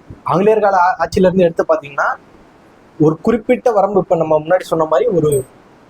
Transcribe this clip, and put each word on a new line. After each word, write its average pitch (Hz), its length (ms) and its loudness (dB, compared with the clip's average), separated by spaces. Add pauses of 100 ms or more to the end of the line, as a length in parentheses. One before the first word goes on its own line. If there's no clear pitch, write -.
(220)
ஆங்கிலேயர் 208 380 0
கால 196 160 2
ஆ-, 180 220 0
ஆட்சியில 165 220 -2
இருந்து 185 240 4
எடுத்து 165 240 0
பாத்தீங்கன்னா, 156 460 -4 (840)
ஒரு 156 200 0
குறிப்பிட்ட 233 520 -2
வரம்பு, 202 260 2
இப்ப 175 180 -2
நம்ம 156 220 0
முன்னாடி 170 220 0
சொன்ன 165 240 -2
மாதிரி 185 260 0
ஒரு 151 340 0 (460)